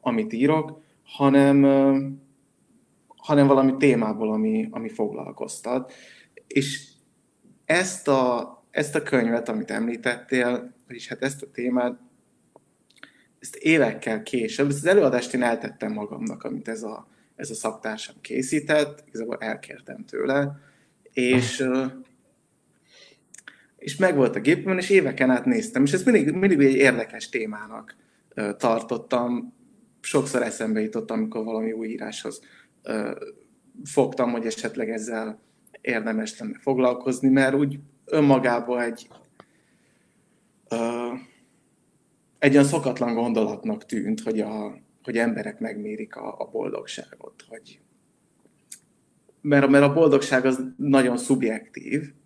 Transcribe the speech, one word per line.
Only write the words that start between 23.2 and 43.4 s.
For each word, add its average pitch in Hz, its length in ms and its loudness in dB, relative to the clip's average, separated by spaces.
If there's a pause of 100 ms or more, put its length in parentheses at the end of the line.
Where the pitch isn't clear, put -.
és - 180 -10
megvolt 147 400 4
a 104 40 -2
gépemben, 175 380 2
és 185 120 -4
éveken 143 400 4
át 123 160 2
néztem, 123 380 2
és 139 100 2
ezt 185 120 0
mindig, 175 260 6
mindig 180 280 4
egy 135 160 6
érdekes 120 540 2
témának, 110 680 -10 (380)
ö, 104 220 -4
tartottam. 120 1000 -2 (440)
Sokszor - 420 -2
eszembe 110 400 -2
jutott, 110 300 -6
amikor 110 320 -4
valami 110 280 -4
új 113 160 -8
íráshoz, 113 540 -10 (420)
ö, 107 280 -6 (720)
fogtam, 127 480 0
hogy 117 140 -4
esetleg 110 440 -6
ezzel 110 500 -8 (420)
érdemes 110 580 -4
lenne 110 200 -10
foglalkozni, 127 680 0
mert 135 260 4
úgy 143 240 -2 (260)
önmagában 123 760 2
egy, 117 260 -6 (1600)
ö, 117 380 -4 (1300)
egy 139 140 4
olyan 143 120 8
szokatlan 131 480 -2
gondolatnak 110 720 -2